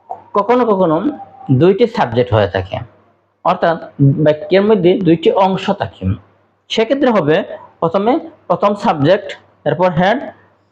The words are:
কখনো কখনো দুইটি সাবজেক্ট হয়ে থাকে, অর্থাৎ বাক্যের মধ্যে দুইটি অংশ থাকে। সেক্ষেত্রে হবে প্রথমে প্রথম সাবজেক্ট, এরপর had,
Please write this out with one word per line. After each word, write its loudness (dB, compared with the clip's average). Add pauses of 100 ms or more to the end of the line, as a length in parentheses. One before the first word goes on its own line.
(360)
কখনো 2
কখনো 2 (640)
দুইটি 4 (120)
সাবজেক্ট -2
হয়ে 2
থাকে, -6 (680)
অর্থাৎ 0 (460)
বাক্যের 2
মধ্যে 4 (160)
দুইটি 2 (180)
অংশ -4 (160)
থাকে। -10 (640)
সেক্ষেত্রে 0
হবে 2 (440)
প্রথমে 0 (360)
প্রথম 0 (120)
সাবজেক্ট, 0 (400)
এরপর 0 (120)
had, 0 (540)